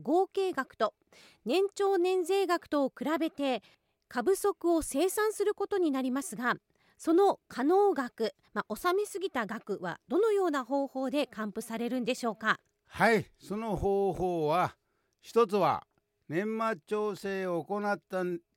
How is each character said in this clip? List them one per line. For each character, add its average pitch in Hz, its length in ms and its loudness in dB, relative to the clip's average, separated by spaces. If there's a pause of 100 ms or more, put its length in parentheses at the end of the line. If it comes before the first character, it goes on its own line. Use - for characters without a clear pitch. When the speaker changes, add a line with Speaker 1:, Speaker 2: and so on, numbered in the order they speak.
Speaker 1:
合 339 240 2
計 381 260 -2
額 - 240 -8
と、 - 160 0 (540)
年 330 180 2 (100)
長 392 220 0
年 370 280 2
税 381 220 0
額 339 200 -2
と 294 180 0
を 254 60 -2
比 - 160 -8 (120)
べ 320 120 -2
て、 269 320 -4 (460)
過 247 140 -4
不 381 140 4
足 349 380 0
を 320 80 2
精 294 260 0
算 427 240 0
す 415 100 -6
る 403 120 0
こ 403 140 -4
と 415 100 -2
に 339 120 2
な 269 120 -2
り 262 80 -2
ま 262 100 -2
す 247 160 -10
が、 240 200 -2 (400)
そ - 160 0
の 381 340 6
可 - 160 -6
能 381 320 4
額、 233 400 -4 (200)
ま 208 80 -2
あ、 - 80 -20
納 359 280 0
め 415 80 -2
す 403 140 -10
ぎ 370 100 -4
た 226 160 -2
額 196 340 -8
は 175 280 -8
ど 285 120 2
の 440 120 4
よ 392 140 2
う 339 40 0
な 277 140 -2
方 277 240 -2
法 262 220 -4
で 277 180 0
還 214 220 -8
付 220 100 -8
さ 226 180 -8
れ 240 120 -4
る 254 100 -2
ん 233 40 -4
で 247 120 -2
し - 100 -6
ょ 220 60 0
う - 40 -12
か？ 220 220 0 (280)
Speaker 2:
は 214 280 4
い、 185 100 2 (140)
そ - 180 -10
の 220 200 -4
方 196 360 0
法 165 360 -2
は、 165 260 0 (460)
一 233 260 4
つ 185 80 -2
は、 151 320 2 (420)
年 208 300 -2
末 226 180 -2 (120)
調 214 260 -2
整 190 320 -6
を 175 160 -2
行 202 160 -6
っ 208 200 -2
た 185 260 -6 (320)